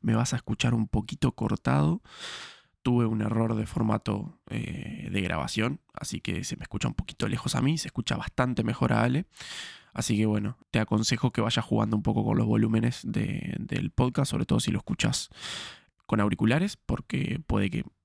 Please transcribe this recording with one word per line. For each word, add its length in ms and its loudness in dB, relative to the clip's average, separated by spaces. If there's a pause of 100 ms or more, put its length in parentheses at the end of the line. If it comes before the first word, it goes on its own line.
me 120 4
vas 180 2
a 40 -2
escuchar 380 0
un 120 2
poquito 460 0
cortado. 680 2 (800)
Tuve 240 4
un 160 0
error 340 2
de 100 -2
formato, 720 -2 (100)
eh, 640 -8
de 100 0
grabación, 600 -2 (120)
así 280 -8
que 240 -4
se 120 -6
me 60 -12
escucha 240 -4
un 80 -2
poquito 320 -4
lejos 300 -2
a 60 0
mí, 160 2
se 100 -6
escucha 280 -4
bastante 460 -2
mejor 300 0
a 100 4
Ale. 240 0 (680)
Así 240 0
que 100 4
bueno, 300 0 (140)
te 80 0
aconsejo 540 2
que 80 -2
vayas 240 0
jugando 320 2
un 80 0
poco 200 2
con 140 2
los 80 4
volúmenes 580 2
de, 540 -4
del 320 -4
podcast, 400 2
sobre 160 -2
todo 140 4
si 100 0
lo 80 0
escuchas 520 -2 (760)
con 140 2
auriculares, 560 2
porque 680 -2
puede 260 2
que 140 -4 (200)